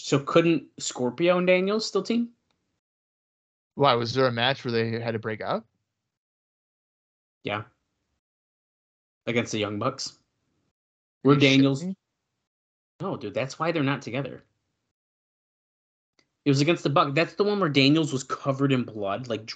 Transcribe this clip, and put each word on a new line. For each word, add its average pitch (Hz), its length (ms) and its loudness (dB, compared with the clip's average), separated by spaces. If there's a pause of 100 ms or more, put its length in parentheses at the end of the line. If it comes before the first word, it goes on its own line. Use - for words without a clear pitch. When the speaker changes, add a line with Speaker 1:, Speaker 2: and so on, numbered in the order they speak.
Speaker 1:
so 143 160 0
couldn't 165 440 2 (160)
Scorpio 147 580 -2
and 180 100 0
Daniels 190 380 2
still 190 180 -2
team? 233 260 -2 (1500)
Speaker 2:
Why, 139 180 4
was 117 200 -2
there 131 140 2
a 123 40 0
match 120 340 -2
where 123 60 -4
they 113 280 -2
had 117 120 -6
to 113 80 -4
break 110 220 -8
up? 143 240 -6 (1800)
Speaker 1:
Yeah. 104 200 -6 (1600)
Against 117 240 -2
the 110 80 -2
Young 104 200 -4
Bucks. 131 300 -6
Speaker 2:
Are - 80 -20 (1080)
Speaker 1:
Where 139 120 6
Speaker 2:
you 139 60 4
shitting 135 160 6
Speaker 1:
Daniels 139 260 2
Speaker 2:
me? 190 120 -8 (1040)
Speaker 1:
No, 180 160 -6
dude, 101 160 -10
that's 120 260 -6
why 165 120 -2
they're 160 120 0
not 135 180 -2
together. 123 420 -8 (2000)
It 143 60 4
was 139 100 4
against 160 220 0
the 160 80 0
Bucks. 147 240 2
That's 160 180 0
the 214 100 0
one 202 160 0
where 180 100 0
Daniels 139 440 4
was 131 100 -2
covered 135 480 -2
in 123 120 0
blood, 110 440 -6
like, 113 280 -8